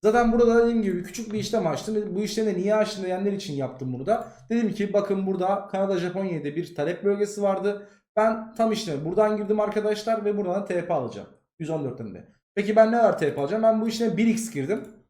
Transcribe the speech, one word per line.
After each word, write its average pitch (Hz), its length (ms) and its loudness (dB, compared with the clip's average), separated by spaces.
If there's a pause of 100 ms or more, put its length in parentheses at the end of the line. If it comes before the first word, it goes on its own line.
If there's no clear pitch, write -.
Zaten 226 280 6
burada 233 320 6
dediğim 233 180 2
gibi 180 220 0
küçük 208 300 -10
bir 214 60 -2
işlem 196 280 0
açtım. 196 480 -4
Bu 190 40 -2
işlemi 214 360 -2
de - 20 -2
niye 202 180 2
açtım 208 300 0
diyenler 190 260 -2
için 190 220 -6
yaptım 131 400 -6
bunu 127 120 -6
da. 220 220 0 (220)
Dedim 226 240 0
ki 202 200 -4
bakın 202 340 0
burada 190 440 0
Kanada, 196 260 0
Japonya'da 175 480 -4
bir 156 300 -6
talep 165 280 -4
bölgesi 202 380 0
vardı. 196 460 -2 (280)
Ben 220 380 0
tam 226 180 2
işlemi 151 340 -4
buradan 214 320 2
girdim 208 220 0
arkadaşlar 214 640 -2
ve 202 120 0
buradan 185 180 -2
da 196 100 -2
T 175 200 -2
P 175 80 -2
alacağım. 117 340 -4 (320)
Yüz 151 100 -8
on 156 140 -2
dörtten 117 300 -8
de. 87 140 -16 (280)
Peki 202 200 0
ben 220 160 8
ne 233 60 2
kadar 220 200 4
T 139 180 0
P 143 60 -2
alacağım? 196 220 -2
Ben 220 180 4
bu 226 60 0
işleme 220 300 0
bir 226 100 4
x - 240 0
girdim. 151 320 -4 (260)